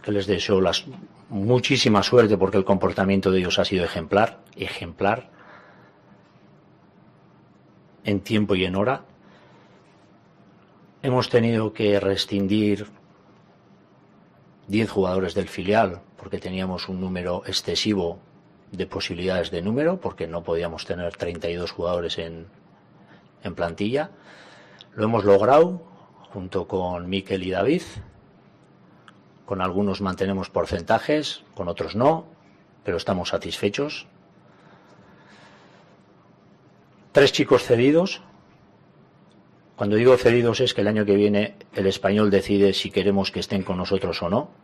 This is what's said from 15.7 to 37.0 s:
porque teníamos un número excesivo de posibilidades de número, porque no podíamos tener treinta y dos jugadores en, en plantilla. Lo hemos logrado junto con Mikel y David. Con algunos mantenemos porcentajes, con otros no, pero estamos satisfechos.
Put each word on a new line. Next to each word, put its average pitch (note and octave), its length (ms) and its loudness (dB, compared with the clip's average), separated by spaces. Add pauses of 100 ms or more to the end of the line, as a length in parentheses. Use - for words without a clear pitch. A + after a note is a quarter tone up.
porque - 200 -10
teníamos F#2 500 -6
un F#2 120 -8
número F2+ 460 -4
excesivo F#2 720 -2 (500)
de F2+ 160 -8
posibilidades F2 640 -4
de E2+ 120 -6
número, D3 380 -2
porque F2 280 -8
no E2 160 -8
podíamos E2 400 -6
tener F2 320 -8
treinta E2+ 320 -8
y E2+ 60 -4
dos F2 180 -8
jugadores F2 460 -4
en, E2 280 -12 (960)
en F2 120 -10
plantilla. G2+ 560 -4 (800)
Lo G#2+ 120 -4
hemos A2 200 0
logrado C3+ 580 6 (500)
junto F#2 340 -6
con F2+ 420 -4
Mikel F#2+ 360 -4
y F#2 60 -4
David. A#2 320 0 (1600)
Con G2 140 -6
algunos F#2 400 -2
mantenemos F#2+ 500 -4
porcentajes, G#2+ 920 -2 (120)
con F2+ 140 -8
otros - 260 -8
no, - 320 2 (580)
pero F2+ 120 -4
estamos F2+ 340 -4
satisfechos. G#2 760 -4 (3000)